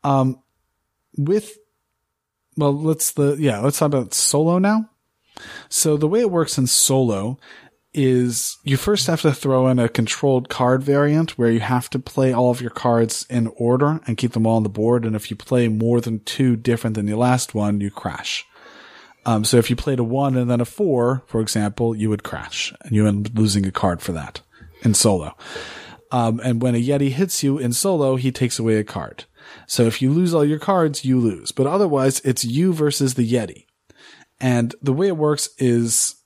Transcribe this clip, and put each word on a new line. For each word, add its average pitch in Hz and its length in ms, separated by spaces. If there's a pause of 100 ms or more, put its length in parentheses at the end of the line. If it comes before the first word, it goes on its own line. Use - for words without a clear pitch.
Um, 131 380 (720)
with, 185 400 (1000)
well, 143 160
let's 156 400
the, 143 260
yeah, 127 220
let's 139 180
talk 156 100
about 131 260
solo 165 440
now. 214 320 (760)
So 151 280
the 151 120
way 214 120
it 220 100
works 165 280
in 131 80
solo 120 720 (560)
is 123 680
you 135 120
first 202 300
have 165 140
to 147 140
throw 131 340
in 127 100
a 117 100
controlled 127 600
card 131 340
variant 147 540
where 120 140
you 117 100
have 123 300
to 135 80
play 131 340
all 123 180
of 123 100
your 123 100
cards 117 580
in 120 280
order 131 500
and 113 100
keep 120 160
them 113 140
all 113 100
on 113 60
the 107 80
board. 117 340
And 110 100
if - 160
you 104 60
play 120 320
more 113 320
than 113 200
two 127 360
different 113 400
than 104 100
your 107 120
last 123 360
one, 104 260
you 101 100
crash. - 560 (800)
Um, 110 200
so 123 140
if 113 120
you 120 60
played 135 220
a 120 60
one 131 320
and 123 140
then 120 100
a 120 40
four, 127 640
for 113 140
example, 110 540
you 107 140
would 104 160
crash - 560
and - 120
you 107 140
end 104 220
up 120 60
losing 104 320
a 95 40
card 90 300
for - 120
that 78 280 (420)
in 110 120
solo. 90 420 (760)
Um, 117 320
and 120 180
when 123 140
a 117 80
Yeti 139 280
hits 175 320
you 139 160
in 120 140
solo, 143 440
he 127 160
takes 123 260
away 113 180
a 107 80
card. - 400 (420)
So - 180
if 113 180
you 131 80
lose 170 240
all 151 100
your 151 140
cards, 160 460
you 131 140
lose. 110 340
But 131 140
otherwise, 147 540
it's 127 240
you 151 280
versus 143 420
the 117 160
Yeti. 117 360 (760)
And 120 420
the 139 100
way 175 160
it 180 80
works 151 420
is 117 680